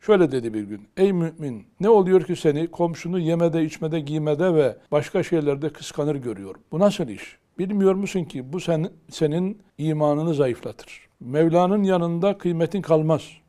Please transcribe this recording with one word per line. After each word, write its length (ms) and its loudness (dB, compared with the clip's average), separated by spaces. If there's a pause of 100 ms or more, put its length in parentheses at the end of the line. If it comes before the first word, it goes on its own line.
Şöyle 260 4
dedi 220 -4
bir 100 -4
gün, 240 -14 (100)
"Ey 160 4
mümin, 520 -4 (140)
ne 100 2
oluyor 340 6
ki 120 -4
seni 320 0
komşunu 520 -4
yemede, 460 0
içmede, 340 -6
giymede 560 0
ve 220 2 (140)
başka 320 0
şeylerde 460 -2
kıskanır 460 -6
görüyorum? 460 -10 (100)
Bu 80 -6
nasıl 280 2
iş? 300 -16 (220)
Bilmiyor 360 2
musun 280 -4
ki 300 -10
bu 60 -6
sen, 300 -2 (200)
senin 520 -2 (160)
imanını 560 0
zayıflatır? 760 -4 (120)
Mevla'nın 640 2
yanında 540 0
kıymetin 440 -2
kalmaz. 420 2 (240)